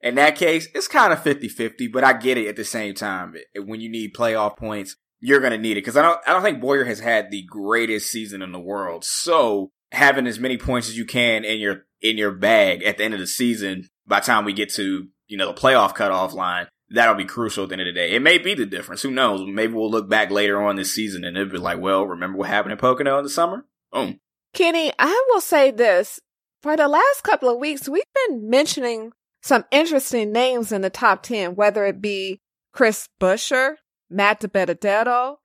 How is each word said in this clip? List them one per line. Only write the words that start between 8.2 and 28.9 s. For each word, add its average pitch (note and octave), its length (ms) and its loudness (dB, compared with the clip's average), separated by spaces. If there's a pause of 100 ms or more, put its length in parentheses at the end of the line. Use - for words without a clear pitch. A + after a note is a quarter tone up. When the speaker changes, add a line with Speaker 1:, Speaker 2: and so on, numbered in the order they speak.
Speaker 1:
in F#2 100 -12
the F2+ 80 -12
world. F2+ 440 -8
So A#2 680 2 (220)
having C3+ 340 4
as A2 120 -6
many B2+ 200 -4
points A#2+ 320 -2
as A2+ 80 -10
you A2+ 80 -6
can A#2 380 0
in A2 160 -2
your, G2+ 260 -4 (160)
in A2 160 2
your G#2 140 0
bag F#2+ 500 4
at G#2 160 -2
the G#2+ 60 0
end A2 100 -4
of F#2+ 60 -8
the F2+ 60 -8
season, G2 600 -4 (180)
by G2+ 140 2
the - 60 -8
time A2 180 2
we G2+ 80 -4
get G2+ 220 -4
to, F#2+ 340 -4 (200)
you G#2 100 -12
know, F#2+ 80 -2
the F2+ 120 -8
playoff B2 360 4
cutoff F#2 400 0
line, F2+ 320 -4 (240)
that'll A2+ 240 4
be G2 100 -4
crucial G#2+ 380 -6
at F#2+ 80 -6
the F#2+ 40 -6
end F#2 80 -6
of F2+ 40 -4
the F2+ 60 -6
day. F2 180 -2
It A2+ 100 2
may D#3+ 160 6
be F#3 180 0
the A#2+ 120 -4
difference. F2+ 340 -10
Who C#3 100 -4
knows? A2 360 0
Maybe G#2+ 260 -2
we'll A2 180 -2
look G#2 200 -2
back G#2+ 200 2
later G2+ 320 2
on G2+ 140 0
this F#2+ 160 -4
season G2 320 -6
and F2 120 -8
it'll G2 160 -4
be F2+ 60 -6
like, F2+ 220 -4
"Well, F#2+ 240 2
remember F#2 320 -8
what F#2+ 120 -4
happened G2+ 240 -2
in G#2 60 -8
Pocono C#3 380 0
in C#3+ 80 -2
the C#3+ 60 -8
summer?" E3+ 340 -2 (260)
Boom. - 300 -6 (320)
Speaker 2:
Kenny, E4 460 0
I G4+ 300 2
will A4 120 4
say C#4 300 4
this. G#3 500 2 (420)
For D4+ 140 0
the D4 120 4
last A4+ 340 2
couple - 260 0
of A#3+ 100 0
weeks, C#4 300 -6
we've E4 140 -2 (260)
been A3+ 200 -6
mentioning A#3+ 640 0 (300)